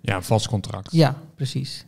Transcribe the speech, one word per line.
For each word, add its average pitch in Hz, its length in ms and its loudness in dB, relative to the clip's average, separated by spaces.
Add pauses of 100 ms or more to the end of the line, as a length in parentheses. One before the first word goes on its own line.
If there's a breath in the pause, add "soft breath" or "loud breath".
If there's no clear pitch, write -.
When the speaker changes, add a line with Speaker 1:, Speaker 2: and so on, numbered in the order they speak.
Speaker 1:
Ja, 101 160 -2
een 92 60 -4
vast 110 260 2
contract. 101 440 -4
Speaker 2:
Ja, 147 240 4 (180)
precies. - 540 -6